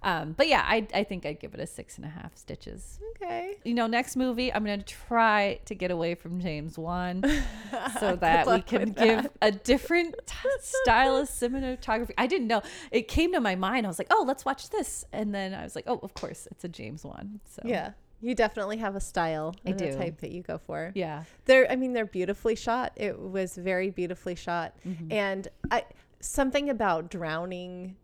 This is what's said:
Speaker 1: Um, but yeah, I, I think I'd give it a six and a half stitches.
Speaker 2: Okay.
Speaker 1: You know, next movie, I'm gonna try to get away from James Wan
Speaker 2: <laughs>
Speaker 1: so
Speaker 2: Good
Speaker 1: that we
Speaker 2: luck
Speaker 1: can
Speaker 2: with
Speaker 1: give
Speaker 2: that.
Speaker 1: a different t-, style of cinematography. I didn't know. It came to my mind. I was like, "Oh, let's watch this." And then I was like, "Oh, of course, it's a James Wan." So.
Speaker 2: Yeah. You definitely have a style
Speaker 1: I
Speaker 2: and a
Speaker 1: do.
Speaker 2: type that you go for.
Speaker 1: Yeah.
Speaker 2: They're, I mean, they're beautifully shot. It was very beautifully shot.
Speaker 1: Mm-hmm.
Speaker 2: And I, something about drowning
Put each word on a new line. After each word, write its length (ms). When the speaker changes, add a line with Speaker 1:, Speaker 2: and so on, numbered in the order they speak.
Speaker 1:
Um, 300
but 160
yeah, 180
I, 280
I 100
think 220
I'd 140
give 140
it 60
a 60
six 300
and 80
a 40
half 280
stitches. 640
Speaker 2:
Okay. 380
Speaker 1:
You 100
know, 120
next 300
movie, 360
I'm 120
gonna 180
try 840
to 80
get 160
away 260
from 240
James 380
Wan 440
Speaker 2:
<laughs> 800
Speaker 1:
so 120
Speaker 2:
Good 80
Speaker 1:
that 260
we 80
Speaker 2:
luck 120
Speaker 1:
can 140
Speaker 2:
with 160
Speaker 1:
give 280
Speaker 2:
that. 80
Speaker 1:
a 100
different 640
t-, 220
style 560
of 120
cinematography. 920
I 80
didn't 220
know. 140
It 180
came 240
to 80
my 160
mind. 300
I 20
was 100
like, 120
"Oh, 160
let's 180
watch 260
this." 420
And 220
then 200
I 80
was 140
like, 100
"Oh, 160
of 120
course, 360
it's 140
a 40
James 360
Wan." 440
So. 160
Speaker 2:
Yeah. 280
You 120
definitely 420
have 200
a 40
style 540
Speaker 1:
I 40
Speaker 2:
and 100
a 120
Speaker 1:
do. 40
Speaker 2:
type 240
that 100
you 120
go 160
for. 360
Speaker 1:
Yeah. 300
Speaker 2:
They're, 260
I 40
mean, 180
they're 100
beautifully 500
shot. 420
It 220
was 380
very 320
beautifully 460
shot. 420
Speaker 1:
Mm-hmm. 240
Speaker 2:
And 380
I, 140
something 480
about 420
drowning 920